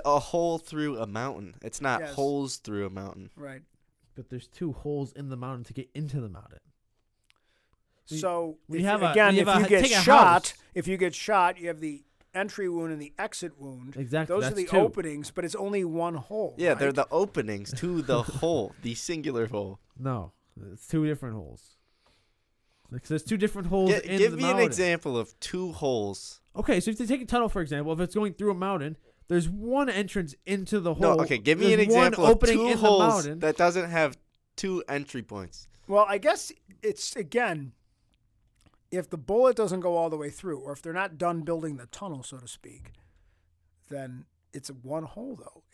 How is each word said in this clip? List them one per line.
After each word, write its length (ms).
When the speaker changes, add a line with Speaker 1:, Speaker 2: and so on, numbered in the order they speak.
Speaker 1:
a 140
hole 400
through 400
a 80
mountain. 560
It's 180
not 200
Speaker 2:
Yes. 140
Speaker 1:
holes 420
through 280
a 60
mountain. 460
Speaker 2:
Right. 260
Speaker 3:
But 120
there's 200
two 240
holes 400
in 180
the 60
mountain 280
to 80
get 220
into 260
the 80
mountain. 300
We, 80
Speaker 2:
So, 400
Speaker 3:
we 100
Speaker 2:
if 40
you, 60
Speaker 3:
have 140
a, 80
Speaker 2:
again, 240
Speaker 3:
we 60
Speaker 2:
if 80
Speaker 3:
have 80
a 40
Speaker 2:
you 60
Speaker 3:
h-, 40
Speaker 2:
get 140
Speaker 3:
take 80
a 80
Speaker 2:
shot, 260
Speaker 3:
house. 280
Speaker 2:
if 140
you 80
get 180
shot, 460
you 80
have 120
the 240
entry 340
wound 240
and 100
the 160
exit 400
wound. 400
Speaker 3:
Exactly, 360
Speaker 2:
Those 100
are 60
Speaker 3:
that's 60
Speaker 2:
the 100
Speaker 3:
two. 120
Speaker 2:
openings, 520
but 140
it's 100
only 300
one 300
hole, 440
Speaker 1:
Yeah, 160
they're 140
Speaker 2:
right? 60
Speaker 1:
the 160
openings 640
to 280
Speaker 3:
<laughs> 100
Speaker 1:
the 100
hole, 600
the 120
singular 520
hole. 320
Speaker 3:
No, 340
it's 140
two 200
different 300
holes. 400
Like, 160
there's 160
two 140
different 320
holes 220
Speaker 1:
Gi-, 180
Speaker 3:
in 100
Speaker 1:
give 140
Speaker 3:
the 60
Speaker 1:
me 60
an 60
Speaker 3:
mountain. 160
Speaker 1:
example 520
of 220
two 320
holes. 680
Speaker 3:
Okay, 240
so 100
if 80
you 80
take 140
a 60
tunnel, 240
for 100
example, 320
if 80
it's 140
going 200
through 180
a 20
mountain, 420
there's 200
one 420
entrance 440
into 340
the 140
Speaker 1:
No, 180
Speaker 3:
hole. 100
Speaker 1:
okay, 140
give 220
me 180
Speaker 3:
There's 120
Speaker 1:
an 60
Speaker 3:
one 120
Speaker 1:
example 180
of 60
Speaker 3:
opening 260
Speaker 1:
two 100
Speaker 3:
in 60
the 60
Speaker 1:
holes 220
Speaker 3:
mountain. 400
Speaker 1:
that 180
doesn't 320
have 260
two 320
entry 340
points. 460
Speaker 2:
Well, 220
I 80
guess 340
it's, 320
again, 580
if 200
the 80
bullet 360
doesn't 260
go 160
all 120
the 80
way 140
through, 300
or 120
if 80
they're 140
not 240
done 240
building 340
the 100
tunnel, 360
so 160
to 100
speak, 440
then 360
it's 160
one 340
hole, 340
though. 240